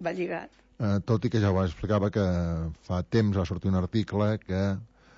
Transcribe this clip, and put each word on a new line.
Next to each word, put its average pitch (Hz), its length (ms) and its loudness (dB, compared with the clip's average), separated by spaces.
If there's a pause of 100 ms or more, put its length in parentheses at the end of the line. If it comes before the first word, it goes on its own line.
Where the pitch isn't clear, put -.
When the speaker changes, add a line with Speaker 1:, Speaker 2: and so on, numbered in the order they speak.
Speaker 1:
Va 170 80 -2
lligat. 175 380 -6 (300)
Speaker 2:
Eh, 104 240 2
tot 113 200 2
i 110 60 0
que 113 100 0
ja 101 120 4
ho 92 120 4
explicava 98 460 0
que 104 140 2 (580)
fa 90 220 -4
temps 107 320 2
va 95 100 2
sortir 90 240 -2
un 92 60 2
article 104 640 0
que 95 360 -2 (420)